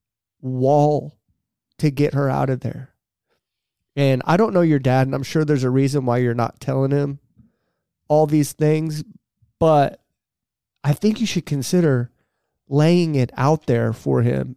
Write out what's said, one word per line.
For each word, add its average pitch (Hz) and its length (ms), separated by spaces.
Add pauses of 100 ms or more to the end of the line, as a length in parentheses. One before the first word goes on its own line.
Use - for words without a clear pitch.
(400)
wall 143 800 (600)
to 151 120
get 143 240
her 139 160
out 135 200
of 127 100
there. 123 340 (1040)
And 135 280
I 165 120
don't 214 180
know 175 60
your 156 180
dad, 131 300
and 135 60
I'm 139 100
sure 156 200
there's 147 200
a 127 60
reason 135 360
why 120 120
you're 120 160
not 120 260
telling 135 320
him 143 260 (880)
all 151 220
these 147 240
things, 156 500 (560)
but 151 460 (800)
I 147 80
think 214 280
you 220 60
should - 200
consider 139 640 (560)
laying 156 480
it 123 200
out 147 300
there 117 260
for 127 300
him, 127 340